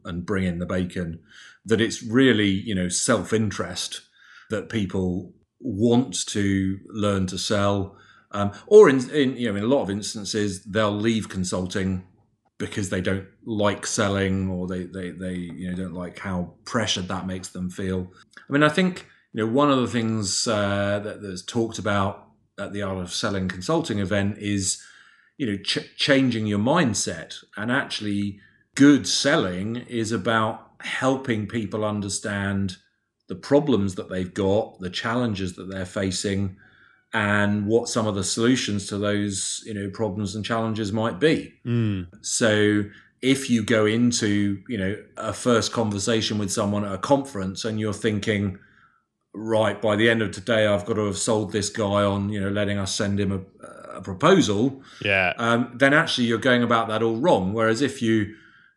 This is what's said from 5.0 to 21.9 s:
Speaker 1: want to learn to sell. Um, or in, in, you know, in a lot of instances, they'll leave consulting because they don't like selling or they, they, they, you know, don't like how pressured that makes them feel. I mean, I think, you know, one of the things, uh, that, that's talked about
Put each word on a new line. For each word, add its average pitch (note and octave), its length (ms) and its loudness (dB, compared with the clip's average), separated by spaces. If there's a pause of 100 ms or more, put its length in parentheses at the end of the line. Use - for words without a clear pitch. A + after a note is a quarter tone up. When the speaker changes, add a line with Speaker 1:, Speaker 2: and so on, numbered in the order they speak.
Speaker 1:
want A#2+ 680 2
to G2 600 0
learn G2+ 400 0
to F#2 100 -8
sell. G2+ 580 0 (360)
Um, G2+ 180 -2 (160)
or G#3 240 10
in, B2+ 200 2
in, C3+ 260 2
you A#2+ 120 -2
know, G2 80 -2
in G2+ 60 -2
a A2 60 0
lot C3+ 140 4
of F#2+ 80 -4
instances, G2+ 760 -4
they'll G#2+ 260 0
leave G#2 380 0
consulting F#2 760 -2 (540)
because G2+ 300 -6
they F#2+ 140 -2
don't F#2+ 240 -2 (180)
like G#2 420 0
selling G2 600 0
or F#2 180 -4
they, F#2 180 -6
they, F2+ 260 -10
they, F2+ 240 -8
you F2+ 360 -8
know, F2+ 60 -6
don't F#2 160 -6
like F2 260 -10
how F2+ 360 -6 (100)
pressured G#2 440 -2
that F#2 180 -6
makes F#2 220 -8
them F2+ 200 -6
feel. F#2 420 -4 (380)
I C3+ 40 -8
mean, C#3+ 100 4
I D3+ 80 6
think, F3+ 360 0 (260)
you A2 120 -2
know, A2 80 0
one C#3+ 180 4
of C3 80 4
the B2 80 2
things, A2 600 -2
uh, G2+ 560 0
that, G2+ 180 -10
that's F#2 200 -10
talked A2+ 360 -4
about G2+ 500 -2 (300)